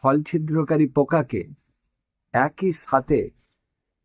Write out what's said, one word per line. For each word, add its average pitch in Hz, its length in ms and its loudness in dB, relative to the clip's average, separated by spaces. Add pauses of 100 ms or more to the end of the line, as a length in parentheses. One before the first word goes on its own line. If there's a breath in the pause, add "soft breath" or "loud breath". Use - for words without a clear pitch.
ফল 143 220 2
ছিদ্রকারী 156 640 0
পোকাকে 139 600 0 (840)
একই 151 380 0
সাথে 135 580 -2 (760)